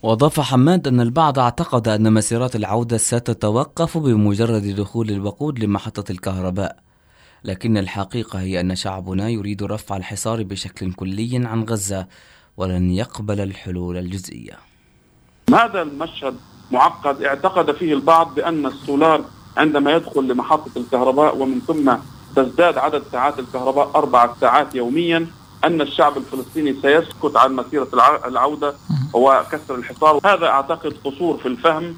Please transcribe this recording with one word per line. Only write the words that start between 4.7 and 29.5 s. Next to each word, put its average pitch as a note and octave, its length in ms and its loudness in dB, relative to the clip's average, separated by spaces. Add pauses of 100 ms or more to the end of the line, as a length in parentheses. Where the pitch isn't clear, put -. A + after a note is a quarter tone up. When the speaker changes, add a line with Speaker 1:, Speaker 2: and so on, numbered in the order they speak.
Speaker 1:
دخول G#2+ 340 -4
الوقود G#2 480 -4
لمحطة G#2 540 -4
الكهرباء، F#2 640 -6 (680)
لكن G#2+ 320 -2
الحقيقة G2 640 -6
هي F#2 200 -2
أن F#2 140 0
شعبنا F#2+ 540 -4
يريد G#2 340 -4
رفع G2+ 340 -6
الحصار A2 460 -6
بشكل F#2+ 500 -8
كلي G#2+ 520 -4
عن A2+ 180 -4
غزة G2+ 440 -4 (500)
ولن F2+ 340 0
يقبل G#2 500 -4
الحلول F2+ 560 -6
الجزئية. F2+ 600 -10 (920)
Speaker 2:
هذا G3 320 4
المشهد C#3+ 540 -8 (340)
معقد. C#3 520 2
اعتقد D3+ 500 0
فيه D#3 220 0
البعض D#3+ 400 4
بأن D3+ 320 -2
السولار C#3+ 580 0 (320)
عندما C#3+ 360 2
يدخل D3+ 360 0
لمحطة C3+ 480 0
الكهرباء C3 600 2
ومن C3 240 -2
ثم C#3+ 340 0 (420)
تزداد C3+ 420 2
عدد C#3+ 240 -2 (100)
ساعات C3+ 260 -2
الكهرباء C3 560 -2
أربع B2 460 4
ساعات C3+ 340 4
يوميا، E3 520 0 (380)
أن E3 160 2
الشعب C#3+ 360 2
الفلسطيني C#3 640 -4
سيسكت D3 540 2
عن C3 160 6
مسيرة B2+ 420 -4
الع-، B2+ 320 4
العودة C#3+ 480 -2 (160)
Speaker 3:
مم. D#3+ 60 0 (180)
Speaker 2:
وكسر C3+ 600 2